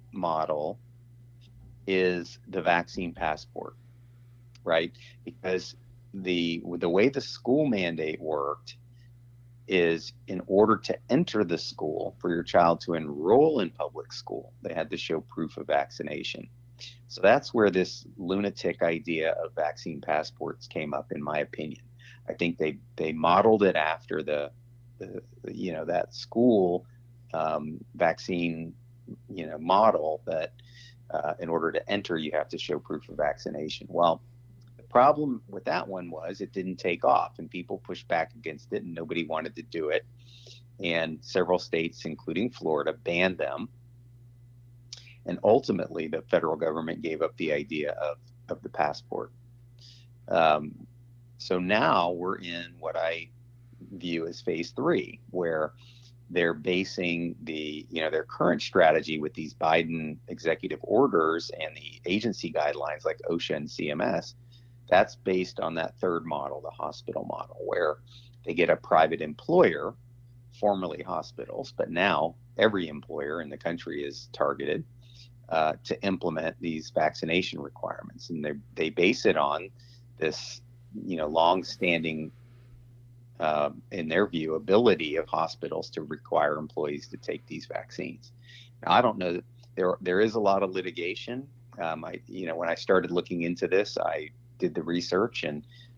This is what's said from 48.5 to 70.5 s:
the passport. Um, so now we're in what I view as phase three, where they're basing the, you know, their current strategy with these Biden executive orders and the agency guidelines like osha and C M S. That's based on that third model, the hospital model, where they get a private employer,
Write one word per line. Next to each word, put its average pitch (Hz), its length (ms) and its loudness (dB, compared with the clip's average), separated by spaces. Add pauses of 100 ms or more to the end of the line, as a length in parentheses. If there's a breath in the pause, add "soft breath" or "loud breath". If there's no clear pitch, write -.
the - 60 -10
passport. - 640 -4 (960 loud breath)
Um, 76 580 2 (520)
so 92 200 -2
now 98 540 2
we're 90 260 -4
in 85 400 -10
what 80 180 -6
I 82 320 -2 (640)
view 85 340 -4
as 85 140 -10
phase 85 300 -4
three, 147 500 -2 (100)
where 82 420 -2 (580 loud breath)
they're 85 240 2
basing 87 880 -2
the, 76 480 -8
you 82 100 -4
know, 78 100 0
their 78 140 -2
current - 380 0
strategy 80 580 4
with 76 140 -6
these 80 180 -10
Biden 80 640 0 (120)
executive 82 540 -4
orders 85 680 2 (100)
and 78 160 -8
the 76 300 -18
agency 98 440 -2
guidelines 76 540 -2
like 80 160 -2 (100)
osha 82 240 -2
and 73 160 -6
C 78 200 -6
M 73 100 -4
S. - 340 -2 (540 soft breath)
That's 92 260 6
based 92 460 -2
on 82 140 -4
that 80 240 -4
third 85 260 0
model, 71 360 -6
the 73 100 -10
hospital - 540 -8
model, - 400 -10
where 87 340 0 (460 loud breath)
they 85 100 -4
get 82 160 4
a 80 60 6
private 80 440 4
employer, 82 760 2 (640)